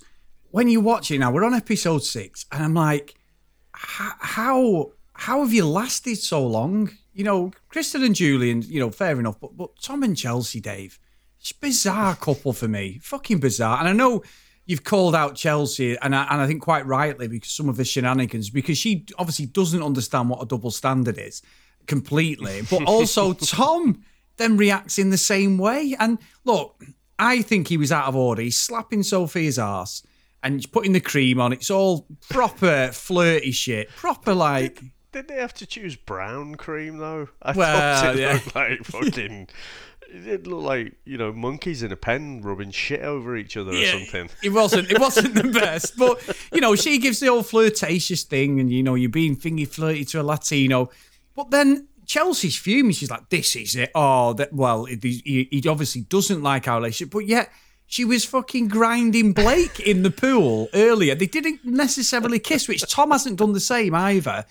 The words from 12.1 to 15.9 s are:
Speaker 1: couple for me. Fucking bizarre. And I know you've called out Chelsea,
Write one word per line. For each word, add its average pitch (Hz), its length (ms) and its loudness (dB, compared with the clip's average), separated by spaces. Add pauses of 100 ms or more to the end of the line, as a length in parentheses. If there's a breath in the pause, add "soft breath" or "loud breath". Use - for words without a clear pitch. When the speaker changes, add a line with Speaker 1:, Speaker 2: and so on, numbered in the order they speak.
Speaker 1:
couple - 360 -2
for 113 160 -4
me. 101 360 -4
Fucking 254 360 -2
bizarre. 117 400 0
And 165 80 0
I 185 60 2
know 247 300 2 (420 soft breath)
you've 175 180 -4
called 185 320 2
out 147 200 0
Chelsea, 139 640 0